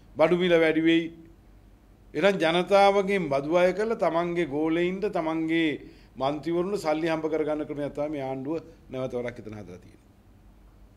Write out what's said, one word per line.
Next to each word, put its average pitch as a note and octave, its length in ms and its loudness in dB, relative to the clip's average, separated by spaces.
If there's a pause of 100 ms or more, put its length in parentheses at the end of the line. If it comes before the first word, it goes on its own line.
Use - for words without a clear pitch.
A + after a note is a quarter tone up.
(160)
බඩු E3 220 4
මිල F3 220 4
වැඩි D#3 240 4
වෙයි. E3 200 4 (1120)
එහෙනම් F#3+ 260 2
ජනතාවගෙන් F#3+ 880 4
බදු C#3+ 260 -2
අය F3+ 180 4
කරලා A3 220 -2
තමන්ගේ F3 500 0
ගෝලෙයින්ට, E3 640 -2
තමන්ගේ D#3+ 600 -2 (440)
මන්ත්‍රීවරුන්ට D#3+ 680 -4
සල්ලි D#3 260 -2
හම්බ D#3+ 180 -2
කරගන්න D3+ 400 -2
ක්‍රමයක් C#3+ 280 -8
තමයි D3 160 -6
මේ C#3+ 140 -6
ආණ්ඩුව C3+ 320 -6 (300)
නැවත B2+ 280 -8
වරක් A#2+ 260 -6
එතන G#2+ 160 -14
හදලා F2+ 240 -16
තියෙන්නේ. - 240 -20 (920)